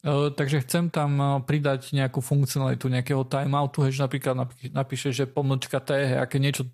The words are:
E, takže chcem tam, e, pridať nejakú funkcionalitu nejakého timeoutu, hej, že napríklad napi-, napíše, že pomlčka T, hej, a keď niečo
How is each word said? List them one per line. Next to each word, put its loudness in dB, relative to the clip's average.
E, 0
takže 0
chcem 0
tam, 0
e, 2
pridať 0
nejakú 0
funkcionalitu 0
nejakého 0
timeoutu, 0
hej, 2
že 0
napríklad -2
napi-, -6
napíše, -2
že 0
pomlčka -2
T, 0
hej, 2
a 0
keď 0
niečo 0